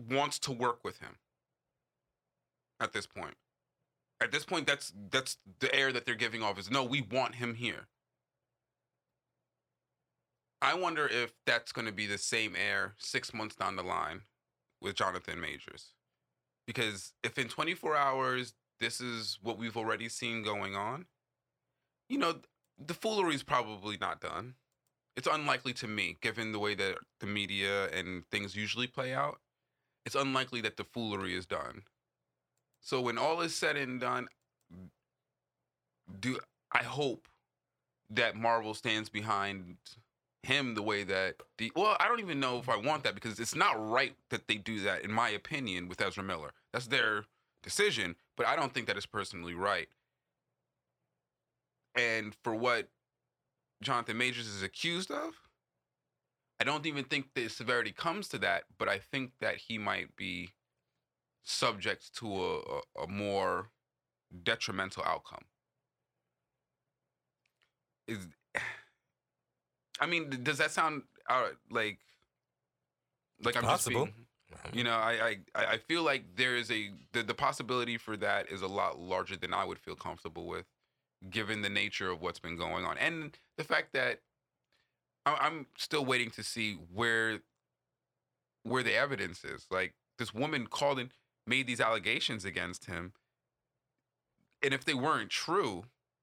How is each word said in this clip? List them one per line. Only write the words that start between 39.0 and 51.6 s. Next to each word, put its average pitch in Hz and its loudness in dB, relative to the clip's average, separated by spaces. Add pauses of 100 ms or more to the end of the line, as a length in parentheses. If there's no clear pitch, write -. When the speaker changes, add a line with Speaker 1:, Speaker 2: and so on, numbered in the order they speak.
Speaker 1:
behind 98 -2 (680)
him 131 2
the 107 -2
way 104 0
that 95 0 (220)
the, 113 -2
well, 202 4
I 196 6
don't 233 2
even 170 -2
know 127 2
if 123 -2
I 117 6
want 139 0
that, 101 2
because 104 -4
it's 117 -4
not 143 4
right 127 4 (140)
that - -2
they 110 4
do 104 -4
that, 92 2
in 101 -4
my 113 4
opinion, 104 -4
with 87 -6
Ezra 98 0
Miller. 82 -4 (200)
That's 123 -2
their 110 2 (380)
decision, 113 2 (200)
but 120 2
I 131 4
don't 139 0
think 117 -2
that 101 2
is 101 -4
personally 87 -6
right. 90 0 (2000)